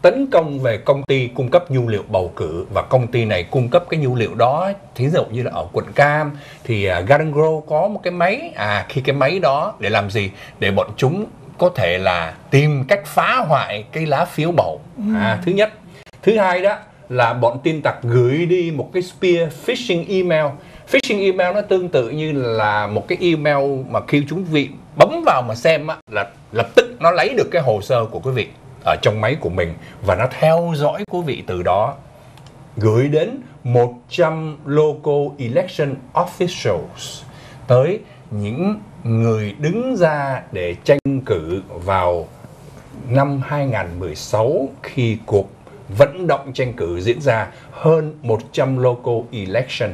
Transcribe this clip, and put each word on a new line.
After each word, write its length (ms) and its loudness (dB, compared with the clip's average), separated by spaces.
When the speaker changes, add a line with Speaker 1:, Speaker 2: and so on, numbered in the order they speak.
Speaker 1:
tấn 240 4
công 280 2
về 200 -2
công 240 0
ty 320 0
cung 160 -4
cấp 200 2
nhu 180 0
liệu 200 -2
bầu 280 -2
cử, 380 -6
và 80 0
công 240 2
ty 180 0
này 180 0
cung 260 -2
cấp 220 2
cái 100 -2
nhu 140 0
liệu 200 -2
đó, 380 2
thí 140 -2
dụ 220 2
như 120 -6
là 120 -4
ở 180 -6
quận 220 -4
Cam 440 2
thì, 200 -2
à, 160 0
Garden 320 4
Grove 360 0
có 200 0
một 140 -6
cái 80 -2
máy, 460 -2
à, 320 -2
khi 120 -4
cái 160 0
máy 220 2
đó 400 0
để 120 -2
làm 200 0
gì? 200 -2
Để 120 2
bọn 260 0
chúng 300 0
có 160 4
thể 240 0
là 360 -2
tìm 380 2
cách 180 0
phá 420 0
hoại 440 -2
cái 140 -4
lá 180 2
phiếu 280 -2
bầu. 280 0
Speaker 2:
Ừ. 60 -8
Speaker 1:
À, 300 0
thứ 80 0
nhất. 200 2
Thứ 160 4
hai 240 2
đó 140 2
là 260 2
bọn 280 2
tin 200 0
tặc 200 0
gửi 440 2
đi 240 2
một 220 -6
cái 100 0
spear 500 0
phishing 560 -4
email. 380 2
Phishing 340 0
email 340 2
nó 60 2
tương 280 0
tự 220 2
như 220 -4
là 540 0
một 220 -4
cái 120 -2
email 720 2
mà 180 0
khi 200 2
chúng 160 -4
vị 240 0
bấm 300 4
vào 220 4
mà 60 -4
xem 320 2
á, 100 -6
là 160 -2
lập 220 0
tức 260 6
nó 100 4
lấy 260 0
được 140 0
cái 120 2
hồ 180 2
sơ 240 0
của 140 -8
quý 120 -4
vị 160 -2
ở 180 2
trong 180 2
máy 200 0
của 100 -4
mình 240 -2
và 120 2
nó 120 0
theo 380 2
dõi 340 -2
quý 160 -4
vị 200 -6
từ 160 -4
đó, 320 0
gửi 320 2
đến 320 0
một 280 2
trăm 560 0
local 600 2
election 560 -2
officials, 1120 -4
tới 340 4
những 500 -4
người 540 2
đứng 380 -2
ra 460 0
để 320 -4
tranh 420 2
cử 360 -2
vào 440 2
năm 380 2
hai 200 -2
ngàn 320 -4
mười 160 -8
sáu 540 0
khi 440 -2
cuộc 220 0
vận 280 4
động 260 -2
tranh 200 -4
cử 280 -6
diễn 200 -2
ra, 260 0
hơn 520 0
một 180 -2
trăm 260 0
local 400 0
election. 600 -4